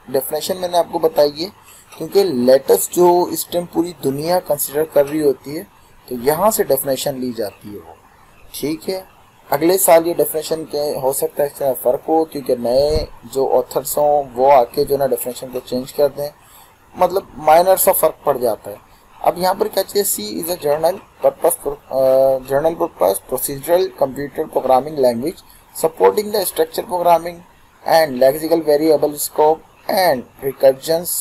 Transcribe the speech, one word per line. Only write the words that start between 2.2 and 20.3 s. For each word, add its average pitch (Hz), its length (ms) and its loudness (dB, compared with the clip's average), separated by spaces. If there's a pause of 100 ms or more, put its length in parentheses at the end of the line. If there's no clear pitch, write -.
लेटेस्ट 131 720 2
जो 175 340 4
इस - 240 -8
टाइम 175 140 -4
पूरी 170 380 -4
दुनिया 151 360 -2
consider 147 440 -2
कर 143 220 2
रही 151 160 -4
होती 139 340 -2
है, - 120 -14 (420)
तो 127 60 -8
यहाँ 156 360 0
से 208 120 0
definition 139 520 -2
ली 127 180 -6
जाती 107 360 -10
है 101 100 -16
वो, 85 160 -20 (600)
ठीक 156 340 -8
है। 190 160 -8 (460)
अगले 160 260 2
साल 165 260 6
ये 170 100 -2
definition 156 500 -4
के 147 360 -6
हो 135 140 0
सकता 156 300 -2
है 143 60 -2
इससे 135 240 -2
फ़र्क 123 340 -2
हो, 160 180 2
क्योंकि 139 300 -4
नए 139 520 0 (260)
जो 135 140 0
authors - 500 -2
हों 147 320 0
वो 127 200 2
आके 139 360 4
जो 139 120 0
ना 135 100 0
डेफिनेशन 123 400 -6
को 127 120 -8
change 127 320 -8
कर 143 160 2
दें, 143 240 -8 (680)
मतलब 175 380 0
माइनर 165 420 4
सा 190 140 2
फ़र्क 160 340 0
पड़ 139 120 0
जाता 113 320 -4
है। - 220 -18 (340)
अब 160 120 0
यहाँ 185 180 -2
पर 202 120 -2
क्या 196 160 -2
चाहिए, 202 200 -2
C 208 400 -8